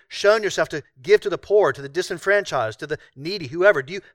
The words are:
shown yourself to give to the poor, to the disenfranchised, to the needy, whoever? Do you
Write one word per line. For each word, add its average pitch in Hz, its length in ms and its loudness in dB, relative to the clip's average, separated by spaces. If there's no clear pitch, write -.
shown 214 340 2
yourself 175 280 -2
to 151 120 -8
give 202 180 4
to - 80 -6
the 170 80 -2
poor, 190 380 2
to 139 80 -12
the 139 60 -12
disenfranchised, 165 920 -2
to 156 60 -10
the 147 120 -8
needy, 160 340 -10
whoever? 170 340 2
Do 131 100 -14
you 196 80 -10